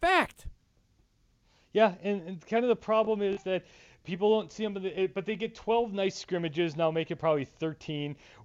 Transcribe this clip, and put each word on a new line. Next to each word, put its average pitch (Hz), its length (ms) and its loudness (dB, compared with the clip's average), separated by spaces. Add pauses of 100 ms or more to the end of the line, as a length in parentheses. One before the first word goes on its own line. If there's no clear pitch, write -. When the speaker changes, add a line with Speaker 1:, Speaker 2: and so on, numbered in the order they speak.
Speaker 1:
fact. 349 460 2 (1300)
Speaker 2:
Yeah, 208 280 6
and, 196 240 -2
and 180 220 -12
kind 233 160 2
of 247 60 4
the 226 80 4
problem 220 440 0
is 202 220 -2
that 185 220 -2 (400)
people 202 320 2
don't 180 140 -6
see 220 140 -6
'em, 208 80 -4
but 196 100 -8
they, 190 240 -2
but 190 180 -8
they 220 100 -4
get 220 180 -6
twelve 233 400 0
nice 196 220 0
scrimmages. 170 600 -2
Now 160 140 2
make 160 220 -2
it 170 60 -6
probably 151 280 2
thirteen, 147 680 -6 (300)